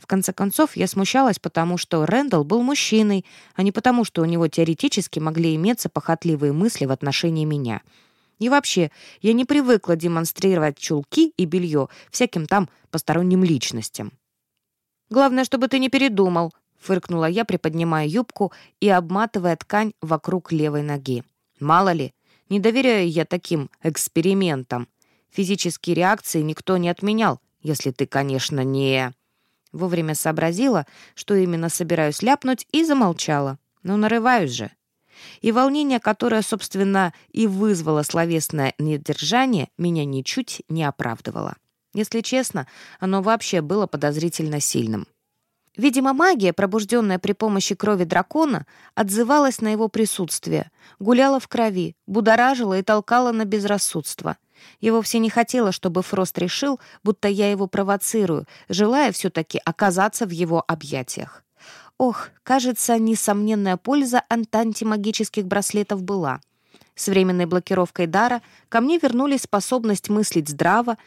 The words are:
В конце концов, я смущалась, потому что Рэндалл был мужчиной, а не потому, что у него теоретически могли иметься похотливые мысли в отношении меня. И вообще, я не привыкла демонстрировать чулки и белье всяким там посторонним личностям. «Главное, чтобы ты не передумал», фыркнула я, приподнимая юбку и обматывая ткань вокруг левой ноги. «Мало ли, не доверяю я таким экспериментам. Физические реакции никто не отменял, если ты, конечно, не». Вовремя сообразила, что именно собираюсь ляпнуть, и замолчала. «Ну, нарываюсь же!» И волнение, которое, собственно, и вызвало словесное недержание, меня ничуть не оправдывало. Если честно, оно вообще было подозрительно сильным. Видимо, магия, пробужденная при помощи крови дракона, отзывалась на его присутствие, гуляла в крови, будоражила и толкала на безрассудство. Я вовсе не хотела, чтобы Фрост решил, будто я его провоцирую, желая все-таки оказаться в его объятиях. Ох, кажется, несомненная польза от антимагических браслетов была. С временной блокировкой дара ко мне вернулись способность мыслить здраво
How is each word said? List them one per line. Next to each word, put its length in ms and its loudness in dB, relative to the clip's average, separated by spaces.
В 60 -20
конце 260 -2
концов, 440 0
я 120 0
смущалась, 520 0
потому 380 -2
что 280 -2
Рэндалл 380 2
был 180 0
мужчиной, 640 2
а 80 0
не 80 2
потому, 320 2
что 180 -2
у 40 2
него 220 2
теоретически 720 0
могли 360 0
иметься 340 -2
похотливые 640 0
мысли 320 0
в 60 -2
отношении 540 -2
меня. 360 -4
И 100 0
вообще, 420 2
я 120 4
не 120 2
привыкла 500 4
демонстрировать 840 0
чулки 580 0
и 100 2
белье 440 0
всяким 340 -2
там 240 2
посторонним 520 2
личностям. 680 -2
«Главное, 360 4
чтобы 220 0
ты 120 0
не 100 0
передумал», 640 2
фыркнула 460 -2
я, 180 0
приподнимая 640 -2
юбку 460 -2
и 100 2
обматывая 640 0
ткань 460 -2
вокруг 500 -4
левой 320 0
ноги. 400 -6
«Мало 320 4
ли, 220 -4
не 100 0
доверяю 500 2
я 160 0
таким 440 -4
экспериментам. 1080 -2
Физические 640 -2
реакции 460 0
никто 360 -2
не 120 0
отменял, 500 -2
если 300 -4
ты, 140 -4
конечно, 580 -2
не». 500 0
Вовремя 420 -2
сообразила, 680 0
что 220 -4
именно 340 0
собираюсь 520 -2
ляпнуть, 500 0
и 140 2
замолчала. 760 0
«Ну, 140 -2
нарываюсь 540 2
же!» 200 -8
И 100 2
волнение, 480 2
которое, 420 0
собственно, 720 -2
и 160 0
вызвало 560 0
словесное 760 -2
недержание, 1000 0
меня 280 -2
ничуть 640 -6
не 140 -2
оправдывало. 720 -6
Если 280 -4
честно, 460 -4
оно 220 0
вообще 400 0
было 260 -2
подозрительно 760 -2
сильным. 460 -4
Видимо, 360 2
магия, 400 2
пробужденная 640 0
при 140 -2
помощи 420 -2
крови 280 0
дракона, 640 0
отзывалась 680 2
на 80 0
его 200 0
присутствие, 800 -2
гуляла 400 4
в 80 -8
крови, 480 -2
будоражила 720 2
и 20 0
толкала 500 2
на 140 -2
безрассудство. 920 -4
Я 100 2
вовсе 280 0
не 100 2
хотела, 420 0
чтобы 300 -2
Фрост 380 -4
решил, 400 -2
будто 240 0
я 240 2
его 160 -2
провоцирую, 800 0
желая 420 2
все-таки 520 -4
оказаться 640 0
в 60 -6
его 360 0
объятиях. 760 -8
Ох, 300 0
кажется, 560 0
несомненная 800 0
польза 500 0
от 280 -2
антимагических 880 -2
браслетов 560 -2
была. 400 -4
С 120 -6
временной 380 4
блокировкой 640 0
дара 340 2
ко 120 2
мне 160 2
вернулись 460 2
способность 640 -2
мыслить 400 0
здраво 580 2